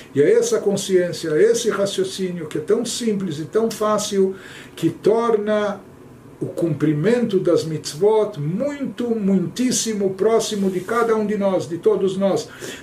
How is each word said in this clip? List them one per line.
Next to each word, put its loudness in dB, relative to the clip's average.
E 4
é 6
essa 2
consciência, 0
esse 4
raciocínio -2
que -6
é -4
tão 0
simples -4
e -6
tão 0
fácil, 0
que 0
torna 0
o -6
cumprimento 0
das 2
mitzvot 0
muito, -4
muitíssimo 0
próximo 0
de -2
cada 0
um 0
de -2
nós, 0
de -8
todos 2
nós, 0